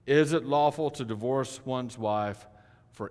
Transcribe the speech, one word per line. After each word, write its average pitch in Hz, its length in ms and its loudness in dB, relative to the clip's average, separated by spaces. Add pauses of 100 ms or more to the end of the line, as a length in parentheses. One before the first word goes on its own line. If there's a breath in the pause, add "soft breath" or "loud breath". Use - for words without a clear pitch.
is 147 260 6
it 156 120 2
lawful 147 480 2
to 135 120 -6
divorce 120 600 -2
one's 127 340 -6
wife 104 480 -2 (460 loud breath)
for - 180 -10